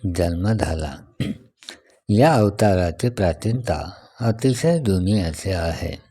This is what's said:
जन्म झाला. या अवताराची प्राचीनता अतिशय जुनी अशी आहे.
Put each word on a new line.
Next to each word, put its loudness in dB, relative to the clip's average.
जन्म 0
झाला. -2
या 6
अवताराची 2
प्राचीनता -2
अतिशय 0
जुनी 2
अशी -4
आहे. -4